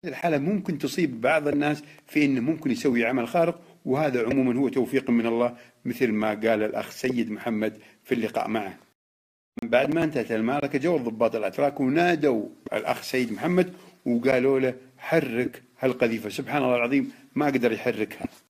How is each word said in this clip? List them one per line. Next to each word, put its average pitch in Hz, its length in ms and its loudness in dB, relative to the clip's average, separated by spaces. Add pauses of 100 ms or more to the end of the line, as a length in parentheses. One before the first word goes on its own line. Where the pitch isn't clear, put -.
الحالة 165 340 -2
ممكن 165 400 -2
تصيب 139 420 -2
بعض 147 280 2
الناس 147 340 0 (240)
في 151 180 2
إنه 135 160 2
ممكن 151 300 -2
يسوي 120 340 2
عمل 117 240 0
خارق، 170 320 0 (240)
وهذا 127 420 0
عمومًا 131 340 2
هو 135 80 2
توفيق 127 420 0
من 117 160 4
الله، 120 300 0 (280)
مثل 117 280 0
ما 107 160 0
قال 107 340 2
الأخ 110 280 -4
سيد 120 400 -2
محمد 107 480 -4 (260)
في - 100 0
اللقاء 110 340 -2
معه. 104 300 -6 (840)
بعد 123 320 2
ما 165 100 2
انتهت 127 280 -2
المعركة، 135 460 0
جو 165 180 0
الضباط 117 400 0
الأتراك 135 440 -2
ونادوا 143 680 2 (240)
الأخ 107 300 -2
سيد 127 300 -2
محمد 175 400 0 (340)
وقالوا 127 540 2
له: 127 140 0 (240)
"حرك 127 640 -2 (180)
هالقذيفة". 113 480 0
سبحان 139 340 -4
الله 127 140 2
العظيم، 123 360 0 (220)
ما 143 120 0
قدر 123 260 2
يحركها. 107 560 -4 (220)